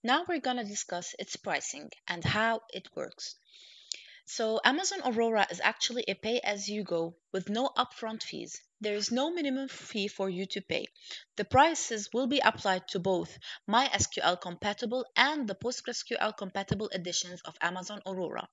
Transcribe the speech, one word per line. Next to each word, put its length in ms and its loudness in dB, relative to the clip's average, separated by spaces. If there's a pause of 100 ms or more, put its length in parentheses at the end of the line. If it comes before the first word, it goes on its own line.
now 240 4
we're 120 0
gonna 220 0
discuss 560 -6
its 180 -8
pricing 520 -4 (180)
and 160 -4
how 460 2
it 260 -10
works. 420 -10 (880)
So 360 0
Amazon 440 4
Aurora 440 4
is 140 -4
actually 420 0
a 60 -2
pay-as-you-go 1000 -2 (180)
with 160 -2
no 300 0
upfront 440 -2
fees. 380 -10 (220)
There 120 0
is 160 -2
no 200 2
minimum 380 0
fee 400 -4
for 200 -2
you 160 -2
to 160 -6
pay. 280 -2 (480)
The 100 -2
prices 680 4
will 140 2
be 140 4
applied 480 4
to 100 -2
both 400 0 (280)
My 240 6
S 160 2
Q 160 -4
L 140 4
compatible 680 -2 (100)
and 320 4
the 60 -2
Postgres 500 -4
Q 160 -4
L 140 2
compatible 580 -2
editions 540 -4
of 160 -14
Amazon 420 -4
Aurora. 480 -4